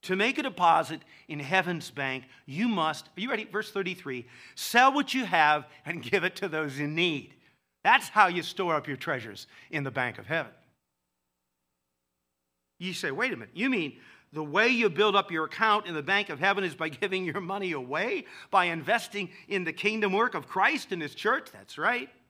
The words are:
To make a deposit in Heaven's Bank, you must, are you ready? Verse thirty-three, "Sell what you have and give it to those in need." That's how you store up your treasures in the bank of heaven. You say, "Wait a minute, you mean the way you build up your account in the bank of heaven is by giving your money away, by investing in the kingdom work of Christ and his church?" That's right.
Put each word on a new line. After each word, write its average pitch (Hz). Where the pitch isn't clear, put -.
To 185
make 226
a 302
deposit 165
in 147
Heaven's 170
Bank, 131
you 185
must, 160
are -
you 226
ready? 220
Verse 202
thirty-three, 175
"Sell 262
what 285
you 254
have 151
and 160
give 160
it 180
to 196
those 151
in 147
need." 160
That's 240
how 208
you 175
store 175
up 147
your 143
treasures 120
in 147
the 135
bank 123
of 98
heaven. 143
You 180
say, 160
"Wait 220
a -
minute, 113
you 214
mean 170
the 156
way 165
you 233
build 196
up 196
your 160
account 208
in 170
the 147
bank 196
of 151
heaven 190
is 165
by 160
giving 185
your 180
money 190
away, 151
by 185
investing 175
in 190
the 160
kingdom 208
work 226
of 156
Christ 233
and 175
his 147
church?" -
That's -
right. 240